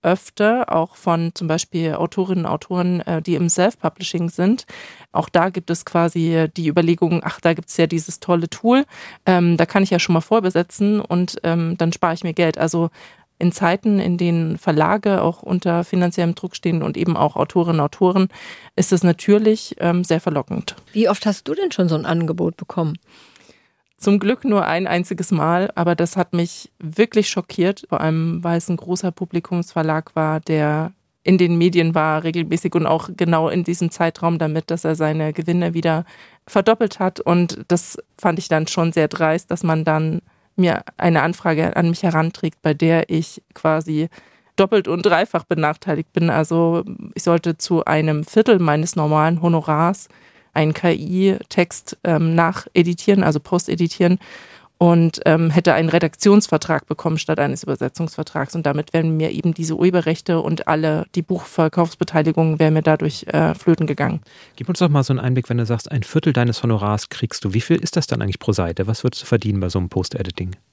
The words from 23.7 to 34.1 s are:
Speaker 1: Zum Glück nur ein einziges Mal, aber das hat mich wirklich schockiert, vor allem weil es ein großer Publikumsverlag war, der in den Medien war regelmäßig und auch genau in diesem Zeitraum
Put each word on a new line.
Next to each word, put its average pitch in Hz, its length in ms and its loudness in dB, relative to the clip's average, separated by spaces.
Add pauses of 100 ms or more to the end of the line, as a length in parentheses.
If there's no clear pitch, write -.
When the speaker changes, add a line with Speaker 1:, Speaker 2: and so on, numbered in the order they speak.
Speaker 1:
Zum 202 200 2
Glück 208 260 -2
nur 208 220 2
ein 175 220 -2
einziges 175 420 -4
Mal, 170 460 0
aber 170 180 0
das 170 220 -2
hat 180 160 -2
mich - 480 -4
wirklich 208 480 0
schockiert, - 600 -4
vor - 120 -2
allem 165 420 -2
weil 170 160 0
es 165 100 -6
ein 175 80 -2
großer 180 360 -4
Publikumsverlag 170 1040 -4
war, 156 240 -2
der 156 520 -2 (300)
in 185 160 4
den 175 180 4
Medien 170 380 2
war 156 300 2
regelmäßig 160 500 -2
und 160 100 2
auch 160 320 0
genau 165 320 2
in 175 140 0
diesem 175 300 -2
Zeitraum 170 460 -2